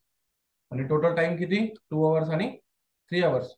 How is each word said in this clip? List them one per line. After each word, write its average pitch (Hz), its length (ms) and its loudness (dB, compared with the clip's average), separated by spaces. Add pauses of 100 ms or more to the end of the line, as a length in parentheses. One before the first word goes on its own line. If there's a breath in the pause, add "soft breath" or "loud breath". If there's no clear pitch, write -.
(720)
आणि 127 120 -4
total 151 320 2
time 165 220 0
किती? 196 360 -2 (160)
टू 156 160 0
आवर्स 160 240 2
आणि 175 280 -2 (520)
three 175 140 0
आवर्स, 135 240 2 (100)